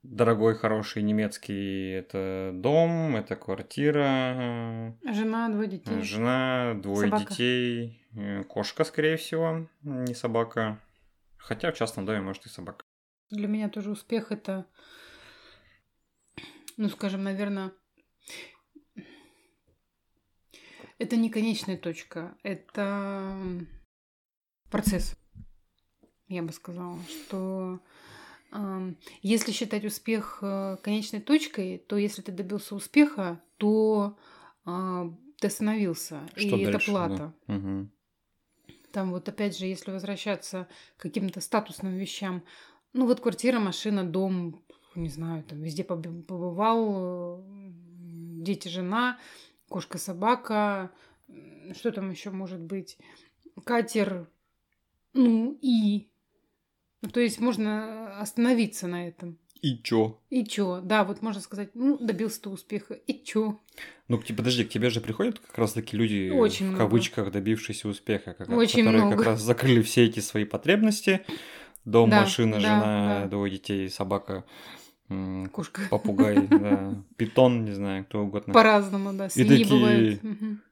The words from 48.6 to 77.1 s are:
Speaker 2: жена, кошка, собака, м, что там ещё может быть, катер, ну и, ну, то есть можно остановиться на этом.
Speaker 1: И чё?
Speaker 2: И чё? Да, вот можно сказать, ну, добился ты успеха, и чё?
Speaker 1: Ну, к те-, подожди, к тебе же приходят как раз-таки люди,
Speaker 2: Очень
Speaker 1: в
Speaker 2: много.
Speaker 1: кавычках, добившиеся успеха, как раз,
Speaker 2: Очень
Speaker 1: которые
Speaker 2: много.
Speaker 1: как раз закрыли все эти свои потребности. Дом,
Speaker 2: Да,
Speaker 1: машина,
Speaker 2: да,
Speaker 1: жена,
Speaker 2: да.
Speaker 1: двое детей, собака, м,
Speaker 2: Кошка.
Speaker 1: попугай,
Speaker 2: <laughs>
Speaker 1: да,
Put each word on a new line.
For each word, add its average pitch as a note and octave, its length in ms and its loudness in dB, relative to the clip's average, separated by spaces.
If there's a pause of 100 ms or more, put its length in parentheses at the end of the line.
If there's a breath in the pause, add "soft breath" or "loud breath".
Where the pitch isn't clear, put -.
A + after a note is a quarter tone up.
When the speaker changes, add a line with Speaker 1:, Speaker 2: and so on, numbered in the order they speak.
Speaker 2:
жена, G#3 500 -2 (500 loud breath)
кошка, - 300 -8
собака, G3+ 920 0 (380 soft breath)
м, - 460 -20
что A3+ 180 -4
там F#3+ 180 -6
ещё F#3 220 -12
может F#3 280 -10
быть, F3 360 -10 (680 soft breath)
катер, G3+ 640 0 (840)
ну A#3+ 500 4
и, G#3+ 460 2 (920)
ну, - 80 -8
то A#3+ 100 0
есть A3+ 200 2
можно G#3+ 800 -2
остановиться A#3 680 2
на F3 200 -4
этом. E3+ 300 -12 (240)
Speaker 1:
И C3 200 0
чё? A2 380 2 (100)
Speaker 2:
И B3+ 140 0
чё? F#3 380 -2
Да, G3+ 220 4
вот G3+ 180 -6
можно G#3 200 -4
сказать, G3 320 -10
ну, C4+ 240 2
добился A3 440 -4
ты G#3 80 -10
успеха, G#3 440 -8
и - 300 -6
чё? G#3+ 360 -2 (480 loud breath)
Speaker 1:
Ну, A#2+ 100 2
к A2 60 -6
те-, A#2 100 -6
подожди, A#2 300 2
к - 60 -4
тебе A#2+ 200 2
же A2+ 100 -2
приходят G3+ 400 -2
как - 180 -12
раз-таки A2 380 0
люди, G#2 340 2
Speaker 2:
Очень G#3 360 4
Speaker 1:
в - 40 -2
Speaker 2:
много. F#3+ 80 -2
Speaker 1:
кавычках, A#2 540 2
добившиеся G#2 560 -2
успеха, G2+ 460 -4
как - 140 -12
раз, A#3+ 100 2
Speaker 2:
Очень A3+ 220 4
Speaker 1:
которые A3 220 8
Speaker 2:
много. G3+ 140 6
Speaker 1:
как A3 100 4
раз A2 160 4
закрыли A#2+ 400 6
все A#2+ 220 6
эти A2 160 2
свои G#2+ 240 -2
потребности. G3+ 800 4 (600 loud breath)
Дом, A2+ 260 8
Speaker 2:
Да, G#2 120 10
Speaker 1:
машина, G#2+ 340 2
Speaker 2:
да, G#2 40 2
Speaker 1:
жена, G#2 640 4
Speaker 2:
да. G2 60 -2
Speaker 1:
двое G2+ 240 0
детей, F#2+ 380 -2
собака, G2 540 -4 (640 loud breath)
м, F#2+ 420 -4
Speaker 2:
Кошка. - 400 -8
Speaker 1:
попугай, - 460 4
Speaker 2:
<laughs> D4 120 2
Speaker 1:
да, - 560 2 (120)